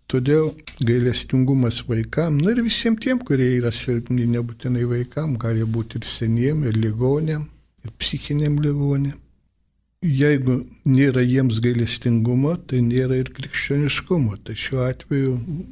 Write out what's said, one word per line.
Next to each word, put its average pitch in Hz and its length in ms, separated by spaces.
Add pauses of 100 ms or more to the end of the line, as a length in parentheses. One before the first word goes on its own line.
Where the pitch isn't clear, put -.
Todėl 147 420 (320)
gailestingumas 123 1040
vaikam, 120 500
nu 170 140
ir 240 100
visiem 226 380
tiem, 254 240
kurie 131 320
yra 120 160
silpni, 120 560
nebūtinai 120 560
vaikam, 120 560
gali 113 240
būti 113 380
ir - 80
seniem, 123 580
ir 107 80
ligonėm, 135 680 (400)
ir 113 100
psichiniam 147 640
ligonėm. 143 560 (880)
Jeigu 139 520 (240)
nėra 131 420
jiems 123 400
gailestingumo, 120 960
tai 131 240
nėra 127 400
ir 123 80
krikščioniškumo. 143 1120
Tai 113 160
šiuo - 240
atveju 131 540 (360)